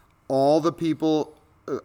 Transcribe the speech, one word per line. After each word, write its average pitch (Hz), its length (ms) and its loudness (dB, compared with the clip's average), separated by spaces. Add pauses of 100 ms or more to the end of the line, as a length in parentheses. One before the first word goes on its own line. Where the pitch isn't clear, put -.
(280)
all 139 340 2
the 165 100 0
people, 156 640 -2 (300)
uh, 139 180 -6